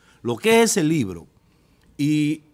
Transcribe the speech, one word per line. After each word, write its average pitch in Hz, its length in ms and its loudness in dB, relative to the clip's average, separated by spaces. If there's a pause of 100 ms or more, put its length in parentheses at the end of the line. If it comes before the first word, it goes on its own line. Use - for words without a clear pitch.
(220)
Lo 117 160 -6
que 226 260 4
es 220 80 0
ese 170 120 0
libro 107 440 -2 (680)
y 151 460 -2 (120)